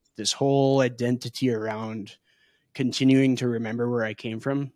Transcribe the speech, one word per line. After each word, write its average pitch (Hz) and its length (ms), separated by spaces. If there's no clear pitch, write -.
this 104 160
whole 135 480
identity 123 680
around 110 680
continuing 131 600
to 123 120
remember 117 400
where 120 160
I 110 80
came 113 280
from, 139 360